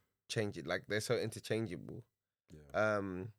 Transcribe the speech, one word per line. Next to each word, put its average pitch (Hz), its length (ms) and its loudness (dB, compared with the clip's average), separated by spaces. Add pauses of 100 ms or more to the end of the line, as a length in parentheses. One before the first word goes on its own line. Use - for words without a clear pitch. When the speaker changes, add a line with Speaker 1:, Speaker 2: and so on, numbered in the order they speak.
(280)
Speaker 1:
change 104 300 0
it. 71 80 -8
Like, 87 220 0
they're 107 120 4
so 117 160 2
interchangeable. 98 880 -2 (500)
Speaker 2:
Yeah. 92 440 2
Speaker 1:
Um, 95 320 -2 (100)